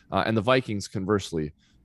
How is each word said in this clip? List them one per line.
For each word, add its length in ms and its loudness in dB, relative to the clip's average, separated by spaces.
Uh, 140 0
and 100 0
the 60 2
Vikings, 480 0
conversely, 640 -2